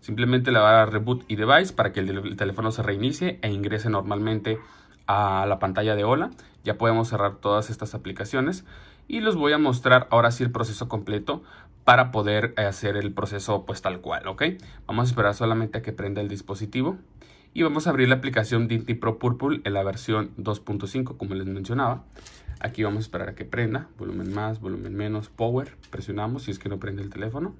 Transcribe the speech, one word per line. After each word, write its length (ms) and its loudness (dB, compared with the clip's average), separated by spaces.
Simplemente 520 2
le 60 6
voy 100 8
a 40 10
dar 200 8
reboot 360 0
y 80 -4
device 360 4
para 200 0
que 80 -2
el, 100 -2
el 260 -6
teléfono 360 -2
se 100 -4
reinicie 580 -2
e 100 -2
ingrese 380 -2
normalmente 720 0
a 420 2
la 100 0
pantalla 360 0
de 100 0
hola. 240 4
Ya 140 -2
podemos 320 2
cerrar 280 0
todas 340 0
estas 240 -8
aplicaciones 720 -4
y 140 -4
los 140 2
voy 200 2
a 40 2
mostrar 520 6
ahora 200 6
sí 140 -2
el 60 0
proceso 380 -4
completo 540 -4
para 260 8
poder, 480 2
eh, 80 2
hacer 320 -2
el 160 -4
proceso, 500 -4
pues, 160 -8
tal 220 -4
cual, 260 -4
¿ok? 140 -4
Vamos 220 0
a 20 0
esperar 240 2
solamente 440 0
a 40 -8
que 120 -8
prenda 260 -4
el 80 -4
dispositivo 680 -4
y 80 0
vamos 240 2
a 40 2
abrir 200 6
la 60 6
aplicación 520 0
Dinty 240 0
Pro 260 -2
Purple 460 0
en 80 -2
la 100 2
versión 540 -2
dos 240 -4
punto 260 -6
cinco, 300 -4
como 180 -6
les 120 -4
mencionaba. 580 -2
Aquí 240 -4
vamos 140 0
a 20 -2
esperar 300 -6
a 40 -14
que 120 -12
prenda, 500 -2
volumen 380 -6
más, 260 -4
volumen 340 -8
menos, 360 -4
power, 440 -2
presionamos 540 -6
si 80 -10
es 80 -6
que 100 -10
no 100 -6
prende 240 -8
el 60 -10
teléfono. 520 -6